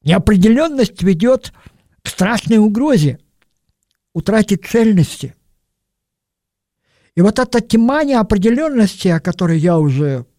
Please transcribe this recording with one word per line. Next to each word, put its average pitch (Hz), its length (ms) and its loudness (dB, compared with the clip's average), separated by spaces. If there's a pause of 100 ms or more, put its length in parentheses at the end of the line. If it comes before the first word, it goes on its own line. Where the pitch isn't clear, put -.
Неопределённость 220 960 0
ведёт 196 500 -2 (520)
к - 40 -12
страшной 220 520 -2
угрозе 214 600 0 (960)
утратить 196 520 -2
цельности. 208 720 0 (1800)
И 170 60 2
вот 214 180 2
эта 240 200 -2
тьма 240 460 0
неопределённости, 226 1040 0
о 165 100 0
которой 165 400 -2
я 170 180 2
уже 139 480 -2 (140)